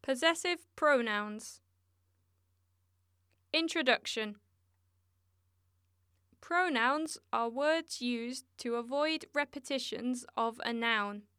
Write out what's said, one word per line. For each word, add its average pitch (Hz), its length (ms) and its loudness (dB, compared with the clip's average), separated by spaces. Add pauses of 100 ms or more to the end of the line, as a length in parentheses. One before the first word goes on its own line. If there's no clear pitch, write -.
Possessive 330 520 0 (140)
pronouns. 220 840 2 (1900)
Introduction. 254 840 0 (2000)
Pronouns 311 800 0 (120)
are 233 200 0
words 311 500 0
used 240 460 -4 (100)
to 233 200 -4
avoid 285 580 0
repetitions 269 920 -4 (100)
of 233 300 0
a 233 80 -2
noun. 208 520 0 (140)